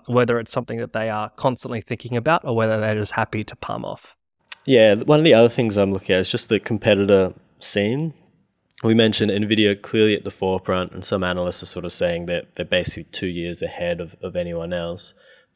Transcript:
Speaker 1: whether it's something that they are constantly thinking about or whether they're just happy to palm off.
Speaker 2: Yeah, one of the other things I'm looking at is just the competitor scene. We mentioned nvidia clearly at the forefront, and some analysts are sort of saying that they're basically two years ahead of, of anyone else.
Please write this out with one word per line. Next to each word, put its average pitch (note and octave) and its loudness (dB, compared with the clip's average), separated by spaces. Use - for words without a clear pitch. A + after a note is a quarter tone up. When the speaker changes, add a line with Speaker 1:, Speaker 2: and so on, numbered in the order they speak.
Speaker 1:
whether A#2+ 2
it's A2+ -10
something A#2+ -6
that A2+ -10
they A2+ -4
are G#2+ -4
constantly B2 -4
thinking A#2+ -8
about D3 0
or B2 -2
whether A2 0
they're G#2+ -2
just G#2+ -4
happy A2 -4
to - -12
palm - -10
off. - -14
Speaker 2:
Yeah, A2 8
one D3 4
of D#3+ 4
the D3+ 8
other A#2 8
things A2+ 0
I'm G2 2
looking F#2+ -2
at F#2 4
is F#2 -2
just - -4
the G#2 2
competitor G2+ 2
scene. C3 -2
We A2+ 4
mentioned A2 2
nvidia G#2 0
clearly G#2+ 2
at - -6
the G2+ -8
forefront, F#2 -2
and F#2 -12
some F#2+ -4
analysts F2+ -4
are F2 -8
sort E2+ -10
of F2 -8
saying F2 -4
that F2 -6
they're F3 -8
basically - -2
two - -8
years E2+ -6
ahead F2 -6
of, E3 -12
of - -10
anyone E3+ -6
else. E2+ -8